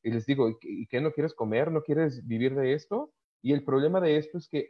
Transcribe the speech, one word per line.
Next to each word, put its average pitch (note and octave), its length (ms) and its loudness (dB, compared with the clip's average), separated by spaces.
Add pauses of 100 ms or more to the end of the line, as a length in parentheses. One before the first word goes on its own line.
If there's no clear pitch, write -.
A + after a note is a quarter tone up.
y A2+ 80 -4
les A#2 160 -2
digo, C3+ 240 2
"¿Y A2+ 80 -6
qué, - 120 -18
y A2 160 -8
qué, B2 140 -2
no D#3 120 0
quieres D#3 220 -2
comer? A#2 380 0
¿No D3+ 100 0
quieres C#3+ 440 -2
vivir A#2 280 0
de C3+ 200 2
esto?". A3 380 -4 (300)
Y C3 120 2
el C#3+ 100 0
problema D3+ 360 2
de D#3 180 4
esto D3+ 200 -6
es - 100 -14
que C#3+ 220 -4